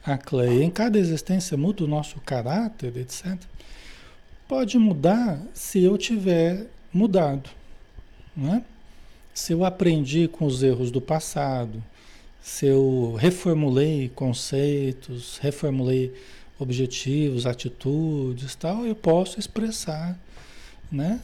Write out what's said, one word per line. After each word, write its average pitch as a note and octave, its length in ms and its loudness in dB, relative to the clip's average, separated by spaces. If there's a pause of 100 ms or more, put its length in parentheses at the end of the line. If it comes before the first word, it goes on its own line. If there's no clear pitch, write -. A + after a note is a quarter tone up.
A C#3 160 -2
Cleia, B2 460 2
em E3+ 60 2
cada G#3+ 280 2
existência F3 600 0
muda F3 260 0
o D3 40 0
nosso D3 340 -4
caráter, C3+ 760 -4
et B2+ 160 -8
cetera. F3+ 380 -8 (960)
Pode C4 300 0
mudar F#3+ 640 4 (120)
se - 300 0
eu G3 140 6
tiver F#3 720 2 (260)
mudado, F3 560 2 (840)
né? E3 300 0 (720)
Se - 200 -4
eu E3+ 100 2
aprendi E3 640 2
com D#3+ 180 -2
os C3 160 0
erros B2+ 300 2
do B2+ 80 0
passado, B2+ 840 -2 (580)
se - 240 -6
eu C3 520 4
reformulei D3+ 920 2
conceitos, C3+ 1300 -2
reformulei C3 760 0 (460)
objetivos, C3 840 -2
atitudes, C3 1120 -4
tal, G#3 300 -4
eu A3 100 -2
posso F3+ 440 2
expressar, F3+ 800 -6 (720)
né, E3+ 320 -2